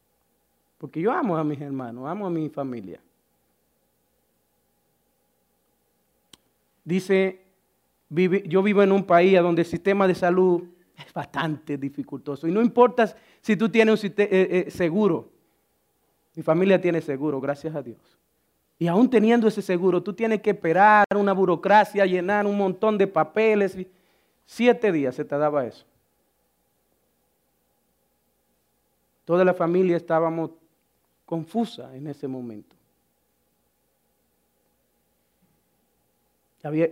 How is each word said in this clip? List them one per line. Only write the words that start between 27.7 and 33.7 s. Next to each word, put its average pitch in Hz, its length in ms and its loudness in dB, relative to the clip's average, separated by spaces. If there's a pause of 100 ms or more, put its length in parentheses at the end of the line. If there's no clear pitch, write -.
Toda 175 180 2
la 180 120 4
familia 175 420 0
estábamos 165 540 -2 (760)
confusa 160 680 -8
en 143 120 -14
ese 143 200 -12
momento. 120 480 -14 (4000)